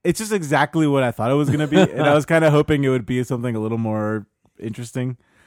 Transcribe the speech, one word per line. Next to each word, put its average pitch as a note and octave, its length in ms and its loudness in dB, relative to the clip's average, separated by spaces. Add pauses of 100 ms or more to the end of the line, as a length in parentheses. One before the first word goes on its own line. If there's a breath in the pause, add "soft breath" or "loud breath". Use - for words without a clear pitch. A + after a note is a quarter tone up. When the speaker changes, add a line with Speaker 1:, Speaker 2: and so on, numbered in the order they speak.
Speaker 1:
it's E3+ 140 0
just G#3+ 120 -10
exactly D#3 560 0
what C#3 160 2
I B2 80 0
thought A#2 200 -4
it C#3 40 2
was D3 160 0
gonna D3+ 160 0
be, F3 140 4
and D#3+ 220 2
I D3 120 4
was D3+ 120 0
Speaker 2:
<laughs> E3+ 60 -2
Speaker 1:
kinda D#3+ 180 4
hoping D3 340 2
it C3 60 2
would B2+ 160 0
be B2+ 180 -2
something A#2+ 320 -4
a A2 40 -2
little A2+ 180 -2
more G#2+ 480 -4 (320)
interesting. B2 580 -8 (300 soft breath)